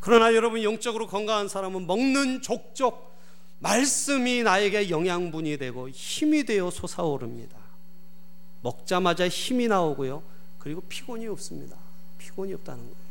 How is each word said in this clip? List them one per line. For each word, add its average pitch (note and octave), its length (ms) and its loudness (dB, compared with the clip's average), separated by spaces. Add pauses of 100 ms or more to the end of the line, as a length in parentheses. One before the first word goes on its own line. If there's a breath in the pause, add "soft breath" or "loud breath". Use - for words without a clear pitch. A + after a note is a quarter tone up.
그러나 A3+ 340 8
여러분, A3+ 280 2
영적으로 A3 440 -2
건강한 G#3 420 0
사람은 F#3+ 380 -4
먹는 C4 540 2
족족 - 720 -2 (460 soft breath)
말씀이 B3 840 2
나에게 G3+ 460 4
영양분이 E3 720 0
되고 B2+ 320 -6
힘이 D4+ 540 2
되어 G3 260 2
솟아오릅니다. B2+ 880 -4 (1040)
먹자마자 F3+ 680 2
힘이 A#3+ 400 0
나오고요. D3+ 540 2 (360 loud breath)
그리고 D#3 220 -6
피곤이 A3+ 480 -6
없습니다. - 480 -6 (420)
피곤이 F#3+ 360 -4
없다는 D#3+ 260 -6
거예요. A#2 300 -6